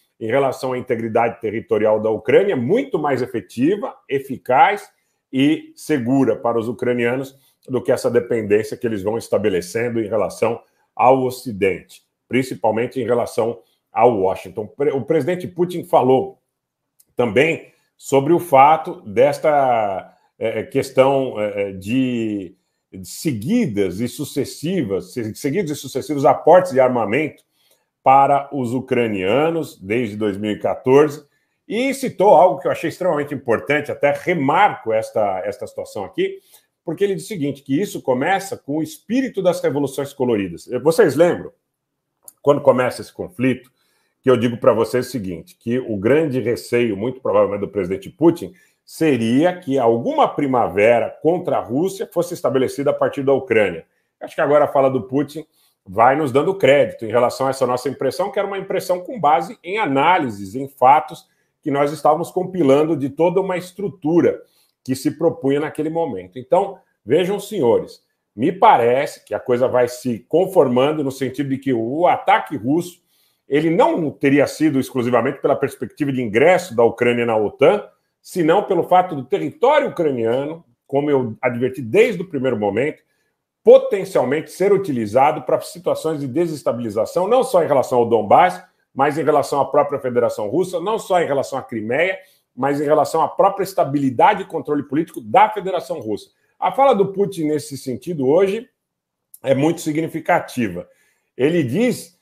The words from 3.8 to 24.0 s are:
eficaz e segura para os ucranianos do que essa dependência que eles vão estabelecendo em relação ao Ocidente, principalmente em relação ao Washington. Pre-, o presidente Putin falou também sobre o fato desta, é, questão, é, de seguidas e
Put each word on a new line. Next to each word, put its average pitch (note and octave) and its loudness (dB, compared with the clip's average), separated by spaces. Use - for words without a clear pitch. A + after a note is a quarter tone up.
eficaz C3+ 0
e D3 0
segura B2+ 0
para A#2 -2
os A2 -2
ucranianos B2 -2
do B2 -2
que C3+ 0
essa A#2+ 0
dependência A2 0
que - -6
eles A2 -4
vão G#2+ -4
estabelecendo G#2+ -2
em A2 -4
relação G#2+ -2
ao C3 4
Ocidente, G2 -4
principalmente A#2+ -2
em A2 -4
relação A#2 -2
ao A2+ 4
Washington. F#2+ -4
Pre-, C#3+ -2
o C3 -2
presidente E3 -2
Putin F3 -4
falou B2+ 2
também B2 0
sobre C#3 0
o E3+ 4
fato D#3 4
desta, A#2+ 0
é, A2 -4
questão, C3 0
é, G2+ -4
de A2 -4
seguidas A2 -4
e A#2+ -4